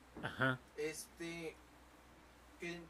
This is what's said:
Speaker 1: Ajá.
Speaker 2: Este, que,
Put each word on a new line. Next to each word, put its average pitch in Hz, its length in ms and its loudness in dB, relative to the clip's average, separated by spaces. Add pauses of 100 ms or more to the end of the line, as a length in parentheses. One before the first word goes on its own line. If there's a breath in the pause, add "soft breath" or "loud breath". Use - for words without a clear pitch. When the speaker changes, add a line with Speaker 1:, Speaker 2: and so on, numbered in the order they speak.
(220)
Speaker 1:
Ajá. 131 380 6 (160)
Speaker 2:
Este, 165 800 0 (1040)
que, 170 300 0